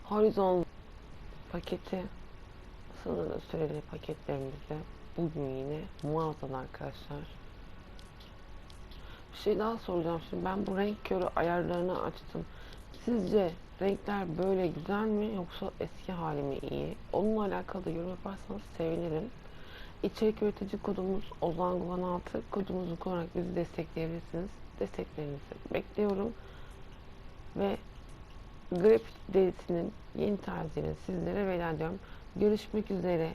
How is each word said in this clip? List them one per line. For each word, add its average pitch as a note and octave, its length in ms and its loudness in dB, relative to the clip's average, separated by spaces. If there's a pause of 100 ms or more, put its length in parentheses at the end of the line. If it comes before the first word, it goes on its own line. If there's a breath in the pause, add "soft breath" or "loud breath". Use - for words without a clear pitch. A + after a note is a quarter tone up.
Horizon G3 600 6 (840)
paketi. F3+ 500 -2 (1000)
Sınırlı E3 380 0 (100)
süreli D3+ 300 0 (100)
paketlerimizde D3 880 -4 (400)
bugün D#3 320 0
yine C3+ 320 -2 (220)
mağazada D3+ 560 0
arkadaşlar. C#3+ 640 -6 (2000 loud breath)
Bir - 60 -12
şey G#3 200 4
daha A3 180 2
soracağım. E3+ 440 0 (100)
Şimdi F3 140 -2
ben F#3+ 220 2
bu F#3+ 100 0
renk G#3 280 2
körü F#3 200 2 (120)
ayarlarını F3 680 4
açtım. - 440 -4 (580 loud breath)
Sizce G#3 460 6 (300)
renkler G3 580 0
böyle F#3 280 4
güzel G3 400 2
mi G#3+ 280 2
yoksa F#3 360 -4 (100)
eski - 320 -4
hali D#3+ 300 0
mi C#3 160 0 (120)
iyi? C#3+ 240 -2 (180)
Onunla G#3+ 320 4
alakalı F3+ 400 -2
da E3 60 0
yorum E3+ 200 -2
yaparsanız G3 520 -6 (140)
sevinirim. E3+ 540 0 (720 loud breath)
İçerik G#3+ 400 4
üretici G3+ 400 0
kodumuz F#3+ 420 2 (160)
Ozan F3+ 380 4
Gulan F3+ 240 0
altı. F3+ 480 0
Kodumuzu F#3 480 0
kullanarak F3 380 -2
bizi F3+ 200 0
destekleyebilirsiniz. E3 960 -2 (300)
Desteklerinizi D3 760 -4 (200)
bekliyorum. G#3 580 2 (1200 loud breath)
Ve G3 200 4 (960)
Grafit G#3+ 440 8 (140)
derisinin F3+ 640 4 (260)
yeni G3+ 180 4
tarzıyla D#3 580 -2 (120)
sizlere F3+ 400 2
veda E3+ 240 2
ediyorum. D#3+ 280 0 (380 loud breath)
Görüşmek G#3 540 4
üzere. F3 440 4